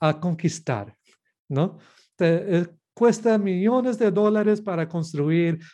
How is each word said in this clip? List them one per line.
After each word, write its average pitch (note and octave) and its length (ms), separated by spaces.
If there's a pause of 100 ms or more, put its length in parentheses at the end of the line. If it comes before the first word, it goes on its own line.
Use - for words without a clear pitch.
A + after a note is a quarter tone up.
a D#3 180
conquistar, D#3+ 800 (520)
¿no? D3+ 300 (380)
Te, E3+ 420
eh, F3 80 (280)
cuesta A3+ 440
millones G#3+ 600
de A3 120
dólares G#3 500
para E3+ 280
construir E3 720 (160)